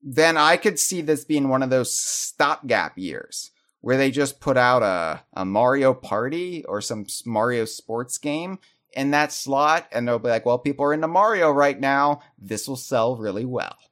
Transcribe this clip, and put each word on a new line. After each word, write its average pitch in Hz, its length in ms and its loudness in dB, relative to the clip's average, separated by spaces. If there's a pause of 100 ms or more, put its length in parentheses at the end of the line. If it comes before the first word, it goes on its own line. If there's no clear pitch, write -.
then 156 360 2
I 156 200 6
could 190 220 0
see 180 220 -2
this 151 240 -2
being 143 240 0
one 131 140 2
of 131 60 -2
those 127 260 0
stopgap 117 1000 -2
years 73 540 -10 (300)
where 127 160 0
they 135 140 2
just 135 280 -2
put 135 180 0
out 123 240 6
a, 87 420 0 (100)
a 95 120 -6
Mario 127 480 2
Party 151 720 -6
or 101 160 -6
some 107 200 -8
s-, - 240 -12
Mario 117 400 0
sports 117 520 -8
game 165 420 -6 (340)
in 135 180 -2
that 147 200 2
slot, 147 600 0
and 120 160 -2
they'll 120 120 2
be 117 100 -2
like, 113 160 0
Well, 120 120 2
people 139 280 -2
are 147 80 2
into 156 140 -2
Mario 185 440 4
right 143 280 4
now. 139 420 2 (160)
This 101 300 -8
will 135 100 -8
sell 123 380 0
really 107 300 -6
well. 120 320 -6 (140)